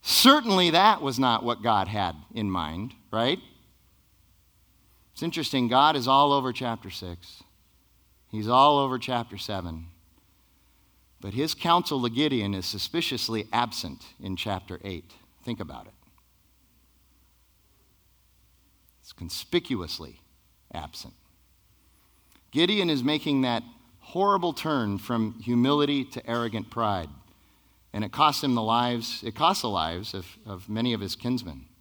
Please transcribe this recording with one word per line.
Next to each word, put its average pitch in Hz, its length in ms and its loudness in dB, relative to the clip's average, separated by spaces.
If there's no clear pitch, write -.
Certainly 226 680 6
that 185 300 6
was 135 180 -4
not 123 240 2
what 117 200 -4
God 104 260 2
had 98 260 -2
in 104 160 -2
mind, 87 440 -4
right? 120 280 0
It's - 100 -10
interesting, 143 460 -2
God 143 280 6
is 120 100 -2
all 139 260 6
over 131 200 0
chapter 113 380 -6
six. - 520 -14
He's 107 180 -6
all 139 300 8
over 131 200 0
chapter 117 400 -4
seven. 85 480 -8
But 98 120 -8
his 143 220 -2
counsel 170 480 2
to 120 80 0
Gideon 120 420 0
is 92 140 -4
suspiciously 113 840 -4
absent 104 520 -4
in 95 140 -6
chapter 92 480 -6
eight. 90 280 -12
Think 113 160 -8
about 67 260 -14
it. - 80 -20
It's - 120 -20
conspicuously 85 1080 -6
absent. - 400 -12
Gideon 175 400 2
is 139 120 0
making 147 400 0
that 120 200 0
horrible 185 520 0
turn 117 460 -2
from 113 440 -2
humility 135 640 2
to - 260 -12
arrogant 117 400 -4
pride. 101 380 -2
And 107 100 -4
it 101 80 -8
costs 147 320 2
him 131 100 2
the 117 80 0
lives, 117 640 0
it 110 80 -8
costs 170 280 2
the 113 80 -2
lives 87 420 -4
of, 92 140 -10
of 98 220 -12
many 117 240 -2
of 104 80 -4
his 98 160 -8
kinsmen. 92 480 -6